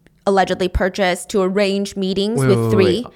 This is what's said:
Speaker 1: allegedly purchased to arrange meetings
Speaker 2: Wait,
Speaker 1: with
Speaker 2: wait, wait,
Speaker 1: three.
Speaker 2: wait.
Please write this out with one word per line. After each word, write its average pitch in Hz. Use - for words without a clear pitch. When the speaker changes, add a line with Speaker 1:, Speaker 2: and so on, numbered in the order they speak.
Speaker 1:
allegedly 185
purchased 190
to 196
arrange 196
meetings 196
Speaker 2:
Wait, -
Speaker 1:
with 196
Speaker 2:
wait, -
wait, -
Speaker 1:
three. 190
Speaker 2:
wait. -